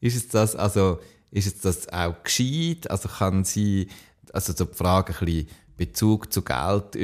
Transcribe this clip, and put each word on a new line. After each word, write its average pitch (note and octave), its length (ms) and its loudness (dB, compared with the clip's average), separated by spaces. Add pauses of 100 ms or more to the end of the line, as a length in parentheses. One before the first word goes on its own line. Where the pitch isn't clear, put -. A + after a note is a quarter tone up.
Ist A#2+ 140 2
jetzt - 180 -6
das, A2 240 4
also, F#2+ 420 2 (320)
ist G2 140 0
jetzt - 180 -6
das F#2 240 -2
auch E2+ 360 -4
gescheit?» E3 680 -2
Also - 160 -4
kann F#2+ 380 0
sie, G2 420 0 (460)
also - 200 -2
so F2 120 0
die - 100 -10
Frage F#2 420 2
ein F#2+ 80 -2
bisschen E2 220 0 (300)
Bezug G#2+ 560 0
zu G2 80 0
Geld F2+ 500 -2 (120)